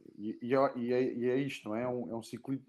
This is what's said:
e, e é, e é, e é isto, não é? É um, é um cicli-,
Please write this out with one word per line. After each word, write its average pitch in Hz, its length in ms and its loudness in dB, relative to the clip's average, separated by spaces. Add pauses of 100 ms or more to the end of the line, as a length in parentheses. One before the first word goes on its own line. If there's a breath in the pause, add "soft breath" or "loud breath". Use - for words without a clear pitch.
(180)
e, 107 240 -6
e 120 140 0
é, 135 220 4
e 120 160 0
é, 127 200 4
e 120 160 0
é 127 80 4
isto, 135 320 -2
não 107 60 -2
é? 120 80 0
É 127 40 0
um, 123 240 -4
é 113 40 -4
um 113 80 -6
cicli-, 135 460 -6